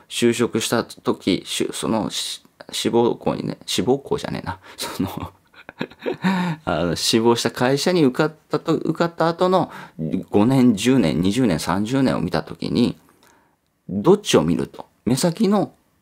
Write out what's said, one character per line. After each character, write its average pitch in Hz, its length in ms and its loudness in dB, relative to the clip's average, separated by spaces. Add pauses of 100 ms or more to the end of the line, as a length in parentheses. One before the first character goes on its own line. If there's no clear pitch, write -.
就 117 240 2
職 117 280 0
し - 80 -4
た 117 160 0
時、 - 640 -2
し - 160 -4
ゅ-、 - 100 -4
そ - 160 -6
の 107 220 -2
し-、 - 320 -8 (280)
志 - 200 -4
望 117 260 2
校 - 180 -4
に - 120 -6
ね、 - 200 -8
志 - 160 -4
望 123 160 2
校 - 200 -6
じ - 80 -10
ゃ - 40 -8
ね - 120 -6
え - 40 -12
な。 - 120 -10 (100)
<laughs> - 80 -20
そ - 260 -8
の、 - 300 -8 (440)
<laughs> 180 880 -4
あ 85 200 0
の、 82 120 -2
志 - 240 2
望 117 140 6
し 117 80 -4
た - 80 0
会 131 280 0
社 180 140 0
に 175 120 4
受 127 120 2
か 156 100 2
っ 156 80 -4 (140)
た 151 120 -4
と、 160 140 0
受 - 180 -2
か 170 140 0
っ 170 80 -4
た 165 140 2
後 170 200 0
の 185 240 2 (580)
五 104 160 4
年、 127 280 6
十 120 240 2
年、 78 220 2
二 95 120 2
十 123 140 0
年、 82 120 0
三 92 260 -2
十 131 180 -2
年 90 140 0
を 50 40 -4
見 87 100 -2
た 78 120 -2
時 - 280 -10
に、 101 260 0 (920)
ど 104 260 4
っ 208 60 -2
ち - 160 0
を 87 60 6
見 80 120 2
る 69 140 -4
と？ - 180 -18 (180)
目 123 120 2
先 180 320 0
の 196 260 0 (280)